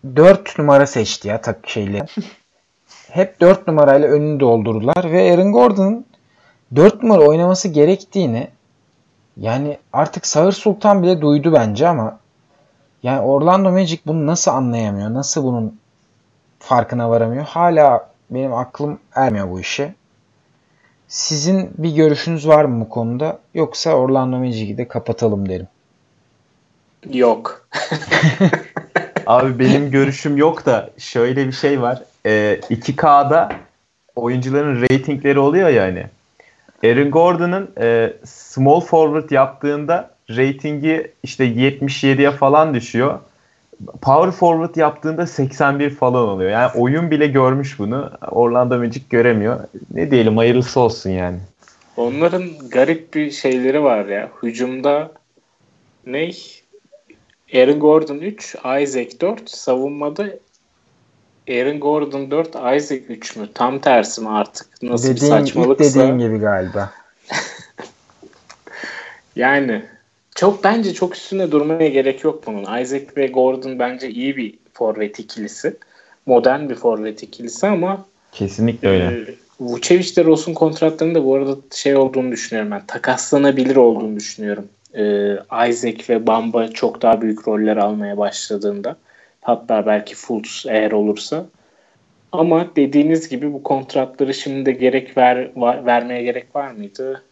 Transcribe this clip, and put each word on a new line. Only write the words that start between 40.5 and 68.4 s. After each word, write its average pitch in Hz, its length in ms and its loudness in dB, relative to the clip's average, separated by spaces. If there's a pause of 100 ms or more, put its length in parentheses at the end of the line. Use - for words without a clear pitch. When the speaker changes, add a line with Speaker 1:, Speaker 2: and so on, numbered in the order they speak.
Speaker 3:
işte - 200 -4
yetmiş 135 600 -2
yediye 139 280 4
falan 143 420 2
düşüyor. 120 460 -2 (840)
Power 160 300 4
forward 170 440 0
yaptığında 156 520 -2
seksen 139 520 -2
bir 143 100 0
falan 127 380 0
oluyor. 95 240 -2
Yani 120 240 2
oyun 147 360 0
bile 151 160 2
görmüş 135 520 0
bunu. 113 320 -6 (200)
Orlando 120 460 2
Magic 120 320 -4
göremiyor. 117 500 2 (340)
Ne 143 180 -2
diyelim, 110 260 4
hayırlısı 120 420 2
olsun 113 300 0
yani. 90 280 -4 (600)
Speaker 2:
Onların 170 520 -2 (220)
garip 147 420 0
bir 151 180 -4
şeyleri 135 520 0
var 110 220 2
ya. 101 240 -6 (140)
Hücumda 131 680 -4 (960)
ne? 151 260 -6 (1200)
Aaron 135 260 4
Gordon 151 380 2
üç, 202 380 -12 (260)
Isaac 127 400 -6
dört. 214 280 -6
Savunmada 147 760 -6 (1300)
Aaron 135 300 -2
Gordon 139 520 -4
dört, 160 180 -2
Isaac 135 600 -4
üç 110 260 -14
mü? 107 180 -12
Tam 127 260 -2
tersi 120 420 0
mi 110 80 -8
artık? - 380 -4 (160)
Nasıl 120 260 -2
Speaker 1:
Dediğin, 135 240 2
Speaker 2:
bir 110 120 6
saçmalıksa. 135 400 2
Speaker 1:
ilk 135 100 4
dediğin 131 240 4
gibi 110 180 0
galiba. 98 540 -2 (400)
Speaker 2:
<laughs> - 80 -6 (2000)